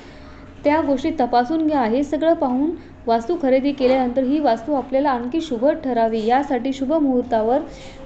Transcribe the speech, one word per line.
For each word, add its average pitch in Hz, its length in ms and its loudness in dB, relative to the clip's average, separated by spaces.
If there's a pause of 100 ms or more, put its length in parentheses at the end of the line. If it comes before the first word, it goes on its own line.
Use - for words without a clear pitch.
(640)
त्या 294 160 4
गोष्टी 277 300 0 (100)
तपासून 247 460 2
घ्या. 302 180 2
हे 226 180 2
सगळं 311 320 2
पाहून 285 360 0 (360)
वास्तू 233 360 0
खरेदी 269 300 2
केल्यानंतर 254 500 2
ही 262 180 2
वास्तू 262 340 0
आपल्याला 269 360 0
आणखी 247 300 -2
शुभ 254 260 -2
ठरावी, 233 600 0
यासाठी 254 460 0
शुभ 269 200 -2
मुहूर्तावर 247 680 2 (480)